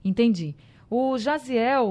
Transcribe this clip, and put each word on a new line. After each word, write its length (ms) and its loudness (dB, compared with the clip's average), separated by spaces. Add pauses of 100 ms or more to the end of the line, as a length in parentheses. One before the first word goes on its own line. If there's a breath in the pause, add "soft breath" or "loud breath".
Entendi. 520 0 (340 soft breath)
O 260 0
Jaziel 760 0